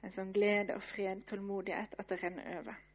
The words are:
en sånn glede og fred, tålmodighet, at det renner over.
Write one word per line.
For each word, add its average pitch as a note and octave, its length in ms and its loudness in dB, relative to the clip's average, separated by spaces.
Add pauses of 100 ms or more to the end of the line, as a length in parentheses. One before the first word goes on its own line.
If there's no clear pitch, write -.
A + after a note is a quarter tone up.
en F#3 140 -8
sånn F#3+ 180 -4
glede G#3 400 6
og G3+ 80 -2
fred, F#3+ 380 -2 (100)
tålmodighet, G3 720 -2
at - 80 -10
det F#3 140 0
renner F3+ 240 -4 (100)
over. G#3+ 220 -8 (160)